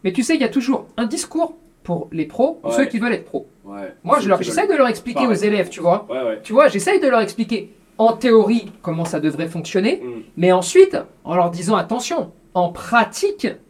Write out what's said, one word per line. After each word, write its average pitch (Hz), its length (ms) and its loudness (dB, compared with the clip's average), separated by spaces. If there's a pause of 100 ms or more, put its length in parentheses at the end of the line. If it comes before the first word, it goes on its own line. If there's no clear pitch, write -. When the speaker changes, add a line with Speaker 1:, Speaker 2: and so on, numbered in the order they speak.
Speaker 1:
Mais 185 80 0
tu 247 100 -2
sais, 320 140 0
il - 40 -4
y 254 40 2
a 220 40 -2
toujours 262 380 -2 (100)
un 240 80 -2
discours 320 520 -4 (260)
pour - 300 -6
les 156 140 -4
pros, - 380 -2
Speaker 2:
Ouais. - 80 -4
Speaker 1:
ceux 269 140 2
qui 233 120 -4
veulent 233 140 0
être - 140 -6
pros. - 200 -8 (180)
Speaker 2:
Ouais. 196 280 -14 (120)
Speaker 1:
Moi, 269 140 2
Speaker 2:
Ceux - 60 -2
Speaker 1:
je 196 40 -2
leur, - 100 4
Speaker 2:
qui - 60 -4
Speaker 1:
j'essaie 330 180 -2
Speaker 2:
veulent 392 100 0
Speaker 1:
de 311 60 2
leur 254 100 4
expliquer 233 360 -4
Speaker 2:
Pareil. 233 80 2
Speaker 1:
aux 185 100 0
élèves, 208 260 0
tu - 120 -14
vois. 175 280 0
Speaker 2:
Ouais, 131 140 -6
ouais. 110 200 -4
Speaker 1:
Tu 220 100 -10
vois, 269 160 6
j'essaye 359 320 0
de 294 80 2
leur 240 120 4
expliquer - 540 -4 (240)
en 226 140 6
théorie 226 580 2 (120)
comment 165 220 -4
ça 151 160 -4
devrait 156 280 -2
fonctionner, 202 540 -2
Speaker 2:
Mm. 370 60 -10 (280)
Speaker 1:
mais 180 160 4
ensuite, 370 440 6 (280)
en 156 100 -6
leur 170 160 2
disant, 180 260 -2
attention, 240 540 -4 (240)
en 180 160 0
pratique 247 760 -2 (220)